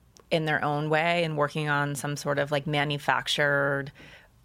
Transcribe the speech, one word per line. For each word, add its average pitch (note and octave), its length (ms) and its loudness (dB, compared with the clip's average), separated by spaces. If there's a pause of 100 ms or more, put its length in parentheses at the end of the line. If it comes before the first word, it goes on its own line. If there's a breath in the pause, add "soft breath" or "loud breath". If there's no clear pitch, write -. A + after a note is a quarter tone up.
(320)
in D#3+ 140 0
their D3+ 200 0
own D3 240 0
way E3+ 340 2
and D#3 140 -2
working D3 320 0
on C#3+ 260 0
some D3 220 -6
sort C#3+ 220 -2
of, C#3+ 120 -2
like, C#3+ 160 0
manufactured C#3+ 1300 0 (520 loud breath)